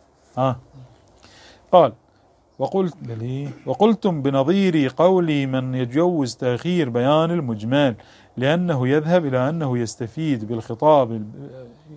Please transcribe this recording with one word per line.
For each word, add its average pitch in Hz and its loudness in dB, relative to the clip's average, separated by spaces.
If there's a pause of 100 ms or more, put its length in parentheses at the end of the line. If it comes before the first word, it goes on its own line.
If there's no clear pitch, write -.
(380)
ها. 127 0 (1120)
قال: 156 6 (680)
"وقلت، 185 -2
بلي، 127 -8 (160)
وقلتم 180 0
بنظير 139 2
قول 160 2
من 131 -4
يجوز 135 0
تأخير 139 -2
بيان 147 2
المجمل 127 0 (420)
لأنه 143 0
يذهب 156 2
إلى 127 0
أنه 151 -2
يستفيد 120 -4
بالخطاب 120 2
ال-، 127 -12 (320)